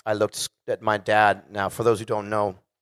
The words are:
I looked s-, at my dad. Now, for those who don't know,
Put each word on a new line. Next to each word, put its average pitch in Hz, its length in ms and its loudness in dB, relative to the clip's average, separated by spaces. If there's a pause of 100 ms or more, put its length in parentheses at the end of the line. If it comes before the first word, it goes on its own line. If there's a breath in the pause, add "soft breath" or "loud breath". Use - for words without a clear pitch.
I 110 100 -2
looked 104 220 0
s-, - 140 -8 (180)
at 107 140 -4
my 107 160 0
dad. 104 540 2
Now, 98 180 -2
for - 140 -6
those 113 160 4
who 110 60 -10
don't 104 240 -6
know, 104 260 -2 (260)